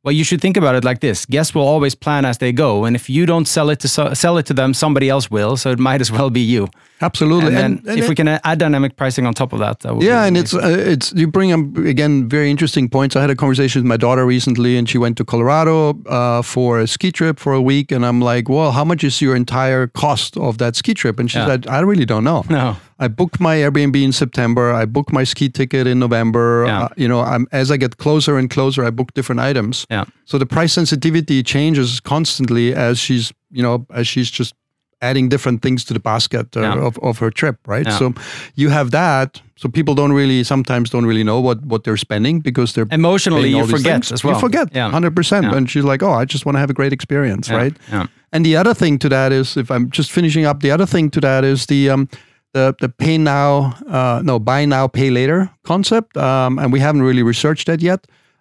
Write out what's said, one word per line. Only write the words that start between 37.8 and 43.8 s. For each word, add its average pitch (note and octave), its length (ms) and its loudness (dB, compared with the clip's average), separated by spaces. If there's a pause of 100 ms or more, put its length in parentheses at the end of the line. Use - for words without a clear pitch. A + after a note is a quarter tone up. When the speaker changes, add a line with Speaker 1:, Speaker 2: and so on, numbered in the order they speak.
Speaker 1:
Yeah. G#2 120 0
Speaker 2:
So B2+ 160 0 (420)
you C#3+ 140 2
have C#3+ 200 2
that. C#3+ 500 0 (160)
So - 120 -8
people D3 260 0
don't C#3+ 180 2
really, C3+ 320 2
sometimes B2 460 0
don't A#2 160 0
really A2 180 2
know A2 160 0
what, B2+ 240 -2
what A2+ 200 -4
they're A2 120 -2
spending A#2+ 440 -2
because C3 320 -2
they're A2+ 180 -2
Speaker 1:
Emotionally, E3+ 520 2
Speaker 2:
paying C#3 120 2
Speaker 1:
you C#3 60 2
Speaker 2:
all D3 60 2
these - 100 0
Speaker 1:
forget D#3 180 0